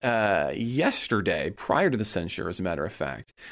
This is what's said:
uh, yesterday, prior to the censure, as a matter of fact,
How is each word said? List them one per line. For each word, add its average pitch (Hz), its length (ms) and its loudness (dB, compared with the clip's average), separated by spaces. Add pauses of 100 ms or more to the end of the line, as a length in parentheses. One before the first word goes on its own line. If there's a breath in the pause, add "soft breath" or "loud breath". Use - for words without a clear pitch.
uh, 104 500 2
yesterday, 107 960 0
prior 151 400 2
to 131 60 0
the 107 80 0
censure, 87 460 -4
as 90 100 -6
a 92 40 -4
matter 82 200 0
of - 80 -4
fact, 67 420 -8 (180 loud breath)